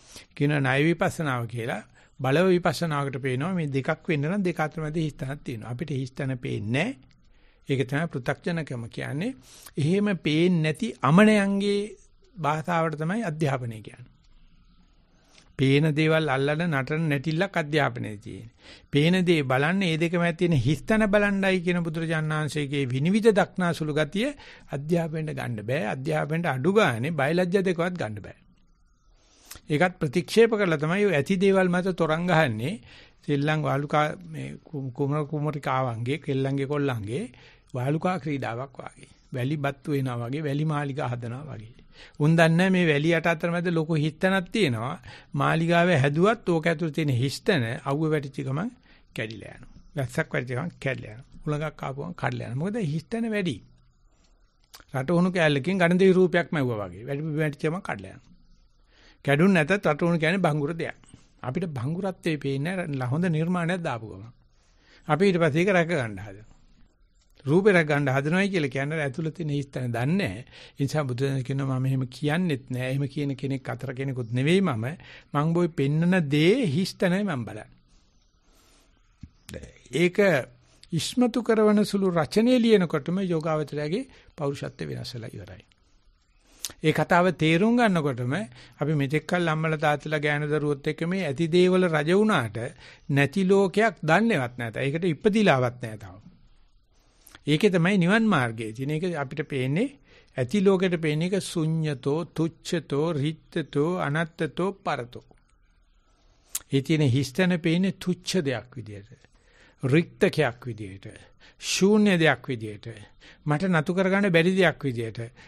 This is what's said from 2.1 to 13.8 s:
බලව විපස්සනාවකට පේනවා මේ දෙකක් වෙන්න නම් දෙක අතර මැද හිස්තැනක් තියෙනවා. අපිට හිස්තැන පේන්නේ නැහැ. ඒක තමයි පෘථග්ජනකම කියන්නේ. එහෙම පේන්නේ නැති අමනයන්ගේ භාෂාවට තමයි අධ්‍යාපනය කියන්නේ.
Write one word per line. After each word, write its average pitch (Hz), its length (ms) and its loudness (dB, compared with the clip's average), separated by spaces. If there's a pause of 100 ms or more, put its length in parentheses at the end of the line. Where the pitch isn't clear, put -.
බලව 143 280 4
විපස්සනාවකට 156 680 0
පේනවා 135 360 -4
මේ 160 140 -2
දෙකක් 139 380 -4
වෙන්න 147 180 0
නම් 190 180 -2
දෙක 175 180 -2
අතර 156 200 -4
මැද 151 160 -6
හිස්තැනක් 143 460 -6
තියෙනවා. 113 280 -10
අපිට 143 200 -8
හිස්තැන 135 460 -6
පේන්නේ 120 360 -6 (120)
නැහැ. 269 120 -6 (720)
ඒක 135 160 0
තමයි 147 220 -2
පෘථග්ජනකම 139 840 -4
කියන්නේ. 143 480 -6 (380)
එහෙම 196 420 2
පේන්නේ 165 480 2
නැති 185 340 -2
අමනයන්ගේ 202 840 4 (560)
භාෂාවට 160 640 -2
තමයි 185 240 -2
අධ්‍යාපනය 135 560 -2
කියන්නේ. - 340 -18 (1400)